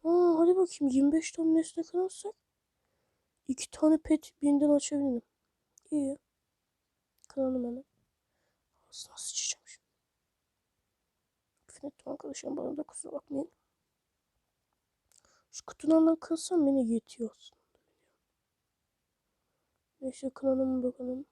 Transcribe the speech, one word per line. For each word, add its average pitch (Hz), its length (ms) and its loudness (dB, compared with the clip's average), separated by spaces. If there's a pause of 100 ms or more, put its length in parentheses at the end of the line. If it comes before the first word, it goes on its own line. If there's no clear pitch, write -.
Aa, 339 340 4
hadi 349 180 6
bakayım, 294 380 0
yirmi 277 180 4
beş 320 200 0
tane 320 220 2
nesne 330 280 0
kırarsak 370 520 -6 (1120)
iki - 220 -6
tane 311 280 4
pet - 340 -2 (100)
birinden 285 280 4
açabilirim. 277 520 0 (680)
İyi. 285 280 -2 (1080)
Kıralım 262 360 -2
hemen. 240 200 -8 (1040)
Aslında - 260 -18
sıçacağım - 500 -8
şimdi. - 200 -20 (1800)
Küfür - 220 -16
ettim - 240 -14
arkadaşlar, 277 440 -10
bana - 200 -6
da 294 60 -8
kusura - 300 -14
bakmayın. 285 380 -8 (2000)
Şu - 140 -18
kutulardan 320 500 4
kırsam 330 500 -2
beni 262 260 2
yetiyor 226 380 -6
aslında. - 260 -20 (2500)
Neyse, 262 300 -8
kıralım 262 520 -2
bakalım. 254 500 -6